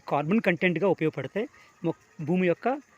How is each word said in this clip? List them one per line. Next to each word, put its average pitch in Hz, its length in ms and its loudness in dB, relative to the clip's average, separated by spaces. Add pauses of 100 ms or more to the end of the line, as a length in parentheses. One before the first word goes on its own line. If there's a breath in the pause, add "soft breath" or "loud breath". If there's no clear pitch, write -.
కార్బన్ 156 360 0
కంటెంట్‌గా 180 420 2
ఉపయోగపడతాయి. 160 600 -2 (360 soft breath)
మొక్-, 165 220 -6 (220)
భూమి 185 200 2
యొక్క 170 200 0 (300)